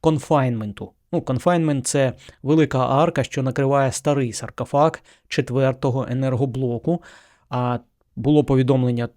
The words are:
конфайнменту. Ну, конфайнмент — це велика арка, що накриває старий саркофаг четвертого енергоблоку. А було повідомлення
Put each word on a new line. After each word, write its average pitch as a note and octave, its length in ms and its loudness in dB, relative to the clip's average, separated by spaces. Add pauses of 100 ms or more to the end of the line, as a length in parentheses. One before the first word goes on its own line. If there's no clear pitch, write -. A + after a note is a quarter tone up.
конфайнменту. B2+ 920 0 (200)
Ну, E3 100 -2
конфайнмент — D3+ 640 0
це C3+ 260 0 (300)
велика C#3+ 460 2
арка, C3+ 360 2
що - 180 -6
накриває C3+ 500 0
старий C#3+ 400 -2
саркофаг C#3+ 720 -2 (260)
четвертого C3 840 -2
енергоблоку. C3 920 -2 (460)
А B2 300 -2 (380)
було C#3+ 280 4
повідомлення B2+ 720 2